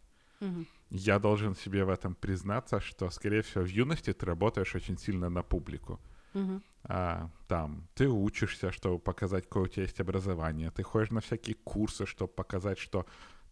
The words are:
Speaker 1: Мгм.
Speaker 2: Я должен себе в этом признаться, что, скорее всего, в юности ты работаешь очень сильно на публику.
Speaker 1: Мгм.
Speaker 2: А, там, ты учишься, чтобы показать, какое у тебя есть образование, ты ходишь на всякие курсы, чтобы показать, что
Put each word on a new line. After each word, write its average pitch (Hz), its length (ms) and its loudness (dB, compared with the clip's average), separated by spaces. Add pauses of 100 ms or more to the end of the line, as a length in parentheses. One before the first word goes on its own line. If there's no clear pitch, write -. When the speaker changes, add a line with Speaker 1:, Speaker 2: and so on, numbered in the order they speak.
(420)
Speaker 1:
Мгм. 175 240 -4 (240)
Speaker 2:
Я 98 300 4
должен 104 360 4
себе 98 280 0
в 95 60 2
этом 90 260 0
признаться, 98 640 -2
что, - 300 -4
скорее 104 320 2
всего, 95 240 0
в 90 40 0
юности 120 440 2
ты - 120 -4
работаешь 92 500 2
очень 90 220 -2
сильно 90 320 0
на 87 140 0
публику. - 560 -4 (340)
Speaker 1:
Мгм. 196 280 0 (220)
Speaker 2:
А, 85 460 -2 (180)
там, 80 480 -2
ты 139 120 4
учишься, 101 640 0
чтобы 90 280 0
показать, 92 440 -2
какое 98 200 0
у 90 40 2
тебя - 160 -2
есть - 160 -4
образование, 85 720 0
ты - 120 -4
ходишь 110 280 2
на 113 80 0
всякие 110 360 -4 (100)
курсы, 104 400 -2
чтобы - 280 -4
показать, 95 460 -2
что - 260 -2 (460)